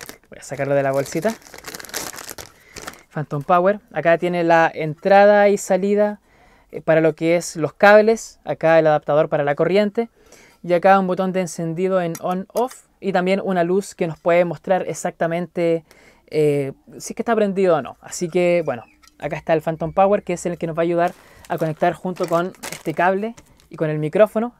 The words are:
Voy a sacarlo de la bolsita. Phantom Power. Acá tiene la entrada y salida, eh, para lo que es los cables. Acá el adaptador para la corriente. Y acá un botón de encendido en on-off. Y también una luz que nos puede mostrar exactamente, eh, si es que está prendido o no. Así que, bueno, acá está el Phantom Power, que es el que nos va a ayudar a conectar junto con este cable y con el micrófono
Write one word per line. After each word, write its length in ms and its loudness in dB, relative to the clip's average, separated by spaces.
Voy 80 -20
a 40 -20
sacarlo 320 -4
de 80 2
la 100 -2
bolsita. 420 -4
Phantom 320 -8
Power. 380 2
Acá 260 2
tiene 260 -2
la 280 4
entrada 760 4
y 100 0
salida, 640 0
eh, 100 -14
para 200 2
lo 140 2
que 220 0
es 200 -6
los 160 -4
cables. 720 4
Acá 340 2
el 80 4
adaptador 420 2
para 160 -2
la 100 0
corriente. 540 0
Y 100 -4
acá 260 6
un 80 0
botón 260 -2
de 80 -2
encendido 600 -4
en 200 -4
on-off. 640 -6
Y 120 -6
también 320 0
una 200 0
luz 300 -2
que 120 -4
nos 120 -8
puede 260 2
mostrar 440 -2
exactamente, 960 -2
eh, 440 0
si 140 -12
es 40 -16
que 60 -4
está 120 -2
prendido 420 2
o 60 -2
no. 180 -14
Así 280 -8
que, 360 2
bueno, 200 -6
acá 180 -8
está 160 -4
el 100 2
Phantom 300 -6
Power, 300 2
que 100 -8
es 140 -6
el 120 -6
que 80 -6
nos 100 -6
va 60 0
a 20 0
ayudar 280 0
a 100 -6
conectar 360 -2
junto 340 -6
con 240 0
este 240 -8
cable 400 0
y 60 -18
con 140 -2
el 80 -4
micrófono 600 0